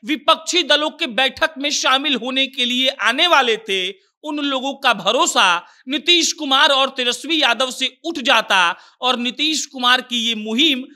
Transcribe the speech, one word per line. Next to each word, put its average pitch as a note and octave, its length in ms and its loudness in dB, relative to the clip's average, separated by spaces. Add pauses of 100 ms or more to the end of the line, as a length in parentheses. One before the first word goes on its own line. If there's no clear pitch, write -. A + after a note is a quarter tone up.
विपक्षी C#4 580 0
दलों D4 280 0
के D#4 160 -6
बैठक C4+ 520 -2
में C#4+ 120 -4
शामिल C#4+ 440 0
होने C4 320 -2
के C4 180 -6
लिए B3 240 0
आने C4 380 0
वाले C4+ 300 4
थे, F#3+ 500 -6 (160)
उन D4+ 160 -6
लोगों C#4 360 -4
का C4 200 0
भरोसा G3+ 720 2 (220)
नीतीश D#4 440 2
कुमार C#4+ 380 2
और C4+ 180 2
तेजस्वी C4+ 540 -4
यादव B3 280 0
से B3+ 340 -6
उठ E4 140 -8
जाता G#3+ 600 2 (220)
और B3 180 0
नीतीश D4 480 -2
कुमार B3+ 340 0
की A#3+ 280 -4
ये A#3 60 0
मुहिम B3 500 0 (120)